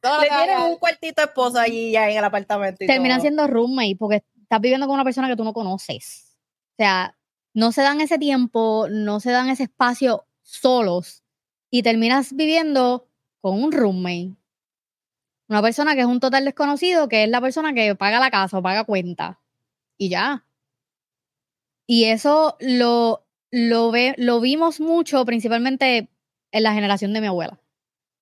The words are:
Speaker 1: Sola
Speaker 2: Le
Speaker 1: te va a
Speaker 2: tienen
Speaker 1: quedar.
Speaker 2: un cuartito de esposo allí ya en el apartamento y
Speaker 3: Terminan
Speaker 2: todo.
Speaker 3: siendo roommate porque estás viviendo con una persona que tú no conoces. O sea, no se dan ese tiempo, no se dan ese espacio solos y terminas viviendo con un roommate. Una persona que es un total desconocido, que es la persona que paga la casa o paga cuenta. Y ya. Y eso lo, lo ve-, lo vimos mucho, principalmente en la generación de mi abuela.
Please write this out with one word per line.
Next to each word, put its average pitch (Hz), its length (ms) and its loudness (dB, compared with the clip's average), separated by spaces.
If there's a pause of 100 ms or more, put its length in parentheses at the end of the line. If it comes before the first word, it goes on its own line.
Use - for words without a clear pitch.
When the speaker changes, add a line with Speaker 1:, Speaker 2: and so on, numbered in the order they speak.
Speaker 1:
Sola 285 160 2
Speaker 2:
Le 302 40 4
Speaker 1:
te 294 60 4
va 294 60 0
a 294 80 4
Speaker 2:
tienen 381 140 2
Speaker 1:
quedar. 339 140 0
Speaker 2:
un 330 60 -4
cuartito 330 440 -2
de 302 60 2
esposo 247 320 -2
allí 226 320 -2
ya 220 180 2
en 214 80 -2
el 214 60 0
apartamento 202 600 -4
y 190 40 -6
Speaker 3:
Terminan 254 300 2
Speaker 2:
todo. 247 60 -2
Speaker 3:
siendo 294 240 2
roommate 240 500 0
porque 208 260 -2 (180)
estás 220 200 0
viviendo 262 260 0
con 277 80 -2
una 269 80 0
persona 262 240 -2
que 247 80 -2
tú 226 80 -6
no 220 100 -4
conoces. 190 840 -10 (360)
O - 40 -20
sea, 190 400 0 (360)
no 226 180 2
se 277 100 0
dan 285 200 2
ese 311 160 0
tiempo, 233 720 0
no 208 300 -4
se 247 120 -4
dan 254 180 0
ese 269 140 -2
espacio 247 640 -2 (160)
solos 208 800 0 (460)
y 240 140 0
terminas 233 520 2
viviendo 285 760 0 (320)
con 196 200 -2
un 302 100 0
roommate. 185 640 -2 (1120)
Una 208 140 0
persona 294 320 2
que 269 80 0
es 247 60 2
un 247 120 0
total 269 260 0
desconocido, 294 640 0
que 214 160 2
es 214 60 2
la 240 120 0
persona 294 320 -2
que 214 220 0
paga 208 240 0
la 262 120 2
casa 190 260 -2
o 185 60 -2
paga 196 200 -2
cuenta. 180 580 -6 (560)
Y 196 120 -4
ya. 214 360 -2 (1400)
Y 233 180 4
eso 294 540 2
lo, 240 680 0 (260)
lo 233 400 2
ve-, 247 260 0
lo 240 220 0
vimos 302 400 0
mucho, 311 460 0
principalmente 233 840 0 (420)
en 220 120 0
la 214 100 2
generación 202 400 0
de 220 80 -2
mi 214 60 -2
abuela. 175 320 -6 (640)